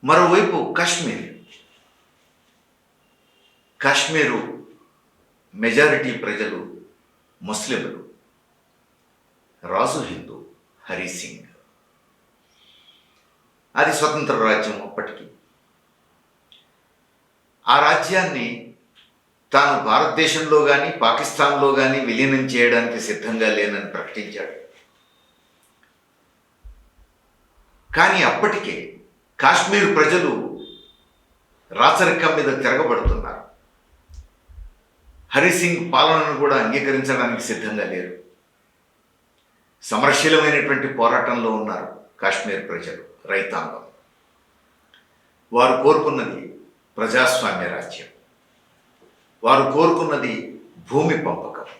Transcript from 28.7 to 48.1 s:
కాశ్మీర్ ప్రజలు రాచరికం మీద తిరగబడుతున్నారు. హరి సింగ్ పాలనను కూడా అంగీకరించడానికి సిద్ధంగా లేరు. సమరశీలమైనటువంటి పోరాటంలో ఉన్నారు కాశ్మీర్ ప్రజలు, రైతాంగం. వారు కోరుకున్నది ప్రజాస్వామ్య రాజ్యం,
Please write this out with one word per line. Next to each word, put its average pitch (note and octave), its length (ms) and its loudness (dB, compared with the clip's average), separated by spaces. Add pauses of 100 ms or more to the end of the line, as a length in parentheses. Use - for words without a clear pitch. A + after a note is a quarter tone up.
కాశ్మీర్ G3 560 4
ప్రజలు - 640 2 (1120)
రాచరికం D#3+ 640 4
మీద D3 100 0
తిరగబడుతున్నారు. B2 960 0 (1900)
హరి E3 240 2
సింగ్ F3 400 -2
పాలనను D#3 460 2
కూడా C#3 260 2
అంగీకరించడానికి C3 760 -2
సిద్ధంగా G#2+ 420 -6
లేరు. F2+ 400 -10 (1600)
సమరశీలమైనటువంటి C#3 1040 2
పోరాటంలో A#2+ 640 0
ఉన్నారు G#2+ 480 -6 (200)
కాశ్మీర్ G2 500 -4
ప్రజలు, E2 340 -10 (220)
రైతాంగం. - 600 -6 (1700)
వారు - 300 4
కోరుకున్నది - 640 2 (500)
ప్రజాస్వామ్య A2 720 0
రాజ్యం, - 400 -10 (1400)